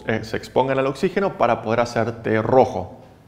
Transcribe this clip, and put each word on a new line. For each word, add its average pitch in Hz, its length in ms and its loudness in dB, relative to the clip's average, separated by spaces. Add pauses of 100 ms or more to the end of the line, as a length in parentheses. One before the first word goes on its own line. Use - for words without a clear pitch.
eh, 107 180 -2
se 104 120 -8
expongan 131 420 0
al 135 80 0
oxígeno 185 520 -2
para 117 240 2
poder 113 180 0
hacer 117 420 -2
té 110 200 0
rojo. 110 580 2 (280)